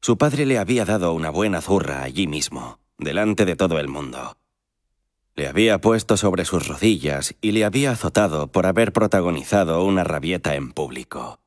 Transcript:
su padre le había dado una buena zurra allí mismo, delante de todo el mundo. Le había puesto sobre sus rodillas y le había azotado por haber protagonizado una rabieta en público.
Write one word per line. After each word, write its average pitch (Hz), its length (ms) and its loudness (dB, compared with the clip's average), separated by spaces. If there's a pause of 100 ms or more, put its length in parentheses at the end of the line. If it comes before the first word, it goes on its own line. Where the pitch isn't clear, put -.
su 113 180 2
padre 147 280 2
le 131 120 2
había 107 260 0
dado 92 280 0
una 80 180 -4
buena 92 300 0
zurra 82 420 0
allí 67 240 -2
mismo, 73 520 -8 (200)
delante 104 460 0
de 90 120 0
todo 82 220 2
el 71 100 -4
mundo. 67 480 -10 (960)
Le 71 140 -6
había 98 320 4
puesto 113 360 2
sobre 92 280 0
sus 82 240 -2
rodillas 71 720 0
y 107 120 0
le 107 120 2
había 131 260 0
azotado 82 600 0
por 92 140 2
haber 101 260 2
protagonizado 90 920 2
una 95 200 2
rabieta 78 500 -2
en 69 180 -6
público. - 760 -10